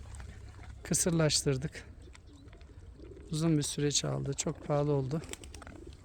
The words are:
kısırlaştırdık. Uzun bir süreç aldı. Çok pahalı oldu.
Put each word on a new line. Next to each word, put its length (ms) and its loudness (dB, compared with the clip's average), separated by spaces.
kısırlaştırdık. 1000 4
Uzun 280 6
bir 40 4
süreç 420 2
aldı. 300 0
Çok 320 -4
pahalı 260 4
oldu. 300 2